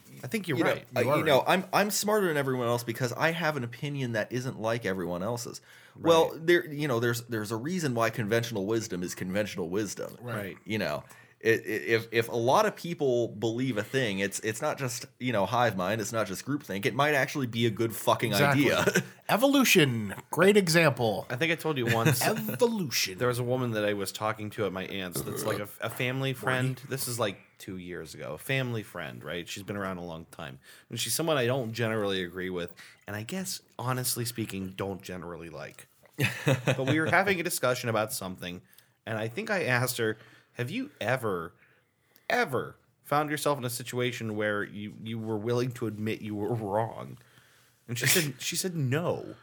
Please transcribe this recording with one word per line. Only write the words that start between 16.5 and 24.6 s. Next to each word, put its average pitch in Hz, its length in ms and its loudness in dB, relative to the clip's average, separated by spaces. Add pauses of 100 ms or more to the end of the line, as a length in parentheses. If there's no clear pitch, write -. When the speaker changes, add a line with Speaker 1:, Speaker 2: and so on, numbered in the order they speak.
Speaker 2:
It 113 100 0
might 147 200 2
actually 135 320 0
be 117 180 2
a 117 40 4
good 110 240 0
fucking 113 380 4
Speaker 3:
Exactly. 135 400 6
Speaker 2:
idea. - 320 4 (120)
<laughs> - 140 -8
Speaker 3:
Evolution. 190 840 6 (160)
Great 190 240 6
example. 156 760 4
Speaker 1:
I 127 60 -4
think 160 160 0
I 165 40 0
told 156 220 -2
you 120 100 2
once. 120 340 4
Speaker 3:
<laughs> - 40 2
Evolution. 208 920 0
Speaker 1:
There 123 100 2
was 120 120 0
a 123 40 -2
woman 123 280 0
that 107 120 0
I 104 80 4
was 98 220 -2
talking 107 380 -4
to 107 140 -2